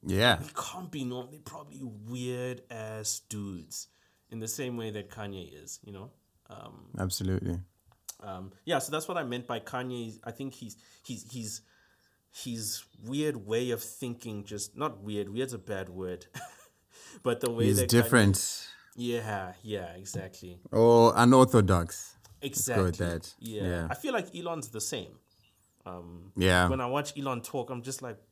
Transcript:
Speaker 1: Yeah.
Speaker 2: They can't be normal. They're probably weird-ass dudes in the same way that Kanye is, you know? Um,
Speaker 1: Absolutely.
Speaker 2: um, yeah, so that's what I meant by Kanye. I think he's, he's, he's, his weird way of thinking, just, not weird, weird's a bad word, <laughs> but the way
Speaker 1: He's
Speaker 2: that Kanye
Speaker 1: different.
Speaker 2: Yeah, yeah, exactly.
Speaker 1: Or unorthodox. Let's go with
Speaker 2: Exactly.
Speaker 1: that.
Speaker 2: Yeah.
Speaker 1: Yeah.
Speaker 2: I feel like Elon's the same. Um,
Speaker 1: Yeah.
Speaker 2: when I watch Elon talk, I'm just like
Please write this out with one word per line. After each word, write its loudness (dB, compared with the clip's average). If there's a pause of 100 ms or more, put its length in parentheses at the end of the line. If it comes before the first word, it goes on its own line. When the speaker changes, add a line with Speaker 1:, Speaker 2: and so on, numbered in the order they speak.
Speaker 1:
Yeah. 6
Speaker 2:
They -8
can't -8
be -8
normal. -8
They're -20
probably -14 (560)
weird-ass -6
dudes -8 (440)
in -10
the -8
same -6
way -6
that -8
Kanye -10 (120)
is, -14
you -16
know? -14 (380)
Um, -16 (120)
Speaker 1:
Absolutely. 0 (640)
Speaker 2:
um, -12 (140)
yeah, 2
so -6
that's -4
what -4
I -4
meant -6
by -4
Kanye. -8
I -8
think -8
he's, -14 (280)
he's, -12
he's, -8 (680)
his -6 (200)
weird -2
way 0
of -2
thinking, -8
just, -10
not -4
weird, -4
weird's -4
a -8
bad -6
word, -8 (460)
<laughs> -20
but 2
the 2
way 4
Speaker 1:
He's 6
Speaker 2:
that 4
Kanye -4
Speaker 1:
different. 6 (280)
Speaker 2:
Yeah, -4 (100)
yeah, -4
exactly. -12 (120)
Speaker 1:
Or 10
unorthodox. 6 (260)
Let's -4
go 2
with 4 (120)
Speaker 2:
Exactly. 0
Speaker 1:
that. -6
Speaker 2:
Yeah. -6
Speaker 1:
Yeah. -2
Speaker 2:
I -6
feel -6
like -4
Elon's -6
the -10
same. -6 (720)
Um, -14
Speaker 1:
Yeah. 8
Speaker 2:
when 0
I -2
watch -2
Elon -4
talk, -6
I'm -6
just -8
like -10 (140)